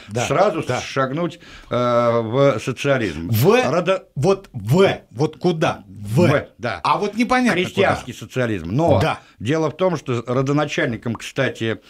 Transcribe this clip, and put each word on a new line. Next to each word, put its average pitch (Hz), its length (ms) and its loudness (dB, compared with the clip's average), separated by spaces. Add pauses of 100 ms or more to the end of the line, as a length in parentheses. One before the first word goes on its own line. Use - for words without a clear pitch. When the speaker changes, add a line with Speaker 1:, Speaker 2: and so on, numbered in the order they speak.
Speaker 1:
да, 113 140 -4
да, 113 60 0
Speaker 2:
сразу 165 400 2
Speaker 1:
да. 123 120 -2
Speaker 2:
шагнуть, 139 600 -4 (320)
э, - 40 -2
в 120 840 2
социализм. 113 720 -2
Speaker 1:
В, 113 160 4
Speaker 2:
Родо- 240 560 2 (120)
Speaker 1:
вот 190 380 0
в, 135 460 2 (100)
вот 147 280 -2
куда? 160 500 -2
В. 104 400 0
Speaker 2:
В, 147 200 0 (120)
да. 104 240 -6
Speaker 1:
А 151 160 2
вот 202 160 -4
непонятно 233 460 2
Speaker 2:
Крестьянский 160 520 0
Speaker 1:
куда. - 120 -14
Speaker 2:
социализм. 110 460 -4
Но 151 280 4
Speaker 1:
Да. 143 200 0 (200)
Speaker 2:
дело 151 320 -2
в - 60 -16
том, 180 200 0
что 120 300 -4
родоначальником, 135 880 -2
кстати, 113 640 -4 (100)